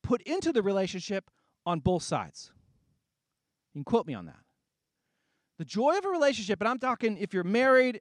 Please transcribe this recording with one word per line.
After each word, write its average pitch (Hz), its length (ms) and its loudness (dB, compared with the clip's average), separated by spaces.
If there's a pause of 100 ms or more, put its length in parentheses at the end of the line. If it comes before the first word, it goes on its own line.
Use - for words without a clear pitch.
put 240 200 0
into 330 320 -2
the 233 80 4
relationship 190 680 -2 (360)
on 170 140 0
both 175 240 0
sides. - 480 -8 (1200)
You 143 60 -10
can 143 40 -8
quote 226 240 0
me 147 60 -6
on 90 140 -10
that. - 120 -20 (1160)
The 165 80 -10
joy 269 320 2
of 381 80 -2
a 392 40 -2
relationship, 226 520 0
and 214 80 2
I'm 254 100 -2
talking 233 380 -2
if 190 160 -6
you're 185 100 0
married, 254 580 4